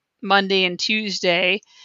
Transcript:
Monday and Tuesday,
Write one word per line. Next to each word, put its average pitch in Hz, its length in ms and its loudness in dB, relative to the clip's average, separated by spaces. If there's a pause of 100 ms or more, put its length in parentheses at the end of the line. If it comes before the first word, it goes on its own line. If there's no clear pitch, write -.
(220)
Monday 196 420 2
and 180 140 -2
Tuesday, 190 840 -2 (220)